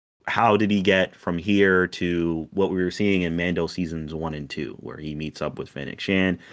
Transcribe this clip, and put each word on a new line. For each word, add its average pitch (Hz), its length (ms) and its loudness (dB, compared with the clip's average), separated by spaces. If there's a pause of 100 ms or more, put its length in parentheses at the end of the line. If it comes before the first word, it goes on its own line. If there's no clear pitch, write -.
(280)
how 110 280 4
did 104 160 2
he 101 100 2
get 95 340 4
from 87 220 -4
here 95 500 4
to 85 640 -2
what 95 180 0
we 92 120 0
were 90 100 0
seeing 98 320 0
in 82 120 -2
Mando 85 320 0
seasons 80 460 -6
one 80 220 -6
and 73 140 -10
two, 65 300 -8
where - 180 -14
he 76 180 -8
meets 76 260 -8
up 71 160 -4
with 76 100 -10
Fennec - 320 -10
Shand 92 380 2 (160)